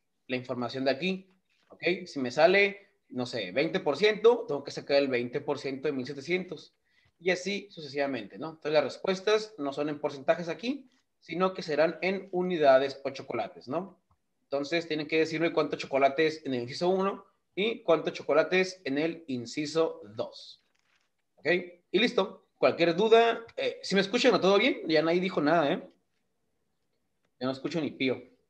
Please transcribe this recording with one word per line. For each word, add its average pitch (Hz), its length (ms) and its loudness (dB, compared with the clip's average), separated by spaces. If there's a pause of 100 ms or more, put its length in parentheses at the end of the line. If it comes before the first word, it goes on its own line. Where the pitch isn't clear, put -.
(280)
la 127 80 -4
información 123 500 -6
de 135 40 2
aquí, 185 400 -4 (380)
¿ok? 180 380 -4
Si - 140 -10
me 123 100 -2
sale, 196 580 4 (220)
no 123 160 -4
sé, 98 260 -6
veinte 160 280 0
por 143 180 -2
ciento, 214 500 4
tengo 143 160 -4
que - 60 -12
sacar 143 260 -2
el 143 120 4
veinte 123 340 -2
por 139 160 -4
ciento 135 300 -6
de 147 40 -2
mil 131 140 -4
setecientos. 151 680 -6 (460)
Y 170 100 0
así 190 400 -4
sucesivamente, 135 680 -6
¿no? 151 100 -8
Entonces 156 240 -8
las 147 120 6
respuestas 190 720 -2
no 143 160 -4
son 147 160 -2
en 147 100 -8
porcentajes 151 480 -2
aquí, 233 420 -8 (300)
sino 185 320 -2
que 185 100 -10
serán 160 380 2
en 190 320 -4
unidades 151 720 4
o 131 60 -4
chocolates, - 580 -8
¿no? 175 320 -6 (440)
Entonces 143 420 -2
tienen 151 220 -4
que 160 100 2
decirme 160 340 0
cuántos 151 280 0
chocolates 139 640 2
en 135 100 -4
el 120 60 -2
inciso 123 280 -4
uno 190 360 0 (320)
y 214 260 -2
cuántos 160 300 2
chocolates 156 720 0
en 135 140 -2
el 165 280 -4
inciso 147 760 -4 (140)
dos. - 480 -12 (760)
¿Ok? - 100 -10 (440)
Y 185 80 2
listo. 214 480 0 (100)
Cualquier 165 380 2
duda, 226 500 4 (120)
eh, - 260 -4
¿sí - 140 -2
me 196 40 6
escuchan 240 320 2
o 170 80 2
todo 190 180 4
bien? 277 280 2
Ya 156 160 4
nadie 170 160 2
dijo 185 220 -2
nada, 151 320 4
¿eh? 196 100 -4 (1600)
Ya 123 60 -4
no 131 60 -2
escucho 160 280 -4
ni 139 100 -4
pío. 131 320 -2 (280)